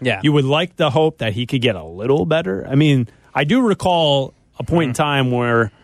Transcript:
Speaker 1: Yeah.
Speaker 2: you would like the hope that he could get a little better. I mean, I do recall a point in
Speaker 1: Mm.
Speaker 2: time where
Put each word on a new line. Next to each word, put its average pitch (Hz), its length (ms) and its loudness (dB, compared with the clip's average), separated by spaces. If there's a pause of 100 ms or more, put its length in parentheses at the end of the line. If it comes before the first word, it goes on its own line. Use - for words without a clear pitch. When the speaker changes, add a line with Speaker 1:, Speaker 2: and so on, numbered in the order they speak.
Speaker 1:
Yeah. 110 220 -2
Speaker 2:
you 151 80 2
would 147 140 2
like 156 320 -2
the 156 120 0
hope 160 280 0
that 113 160 -4
he 120 120 -6
could 131 160 -2
get 117 140 0
a 87 80 -12
little 113 420 -2
better. 156 400 -2
I 135 100 -2
mean, 139 340 2 (260)
I 139 80 0
do 196 180 2
recall 165 720 0 (240)
a - 60 -10
point 160 260 0
in 123 40 -4
Speaker 1:
Mm. 117 40 -8
Speaker 2:
time 143 340 0
where 120 400 0 (120)